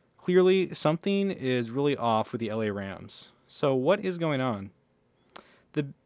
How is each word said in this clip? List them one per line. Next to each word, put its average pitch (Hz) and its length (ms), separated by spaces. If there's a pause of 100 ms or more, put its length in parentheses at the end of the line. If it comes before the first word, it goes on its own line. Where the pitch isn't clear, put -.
(180)
Clearly, 185 560
something 196 560
is 127 400
really 139 260
off 110 360
with 117 80
the 113 100
L 110 100
A 107 100
Rams. 98 600 (160)
So - 280
what 170 300
is 185 140
going 156 220
on? 104 300 (1000)
The, 147 140 (200)